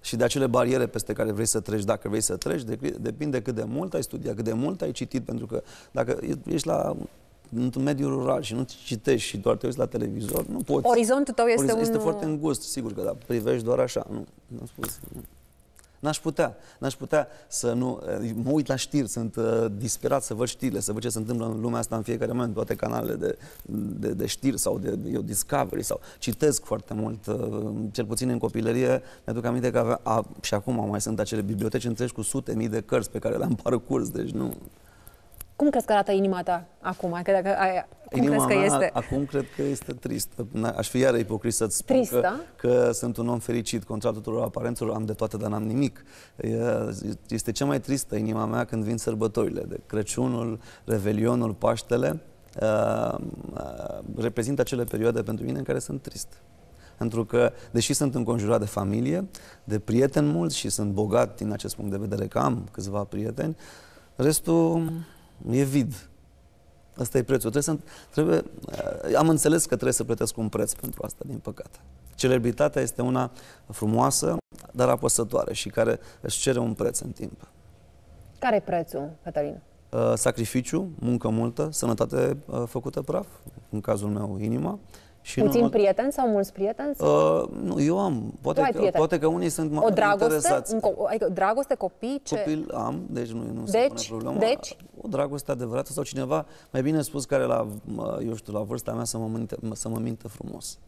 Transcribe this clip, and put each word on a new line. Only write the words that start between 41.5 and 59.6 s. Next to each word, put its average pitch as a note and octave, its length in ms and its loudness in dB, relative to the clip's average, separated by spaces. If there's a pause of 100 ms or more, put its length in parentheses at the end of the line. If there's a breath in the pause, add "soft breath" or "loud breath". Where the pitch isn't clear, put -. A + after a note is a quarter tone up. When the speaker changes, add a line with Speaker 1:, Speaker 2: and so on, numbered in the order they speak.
Speaker 1:
să-ți A2 240 0
spun - 180 2
Speaker 2:
Tristă? G3+ 460 2 (140)
Speaker 1:
că, - 120 -2
că B2 240 6
sunt A#2+ 260 -2
un A#2 100 -2
om A#2+ 120 0
fericit, A#2 440 -2
contra A2 280 -2
tuturor A2 320 -4
aparențelor, A2+ 520 -2
am A2 100 -2
de G#2+ 80 -4
toate, A2 240 -2
dar G#2+ 120 -4
n-am G#2+ 140 -2
nimic. A#2+ 400 0 (320 loud breath)
E, A2+ 220 -2 (720)
este A2+ 220 -2
cea C#3 140 -2
mai C#3 140 2
tristă C3+ 360 -4
inima A2 300 0
mea A#2 200 0
când A2+ 180 -2
vin A2+ 140 -2
sărbătorile, A2 640 0
de - 240 -8
Crăciunul, A#2 760 -2 (260 loud breath)
Revelionul, A2 680 2
Paștele. A#2+ 680 0 (400)
Uh, A2 540 2 (380)
uh, - 460 -8 (180)
reprezintă A#2 440 0
acele A#2+ 220 0
perioade A2+ 400 0
pentru A2+ 220 -4
mine C3 120 -2
în C3+ 60 -4
care C3+ 160 -2
sunt C#3 220 -6
trist. - 260 -12 (680 soft breath)
Pentru A2+ 280 0
că, A#2 260 4 (200 loud breath)
deși A#2 220 2
sunt C#3 220 2
înconjurat A2+ 440 2
de G#2 60 0
familie, A#2+ 640 0 (360 loud breath)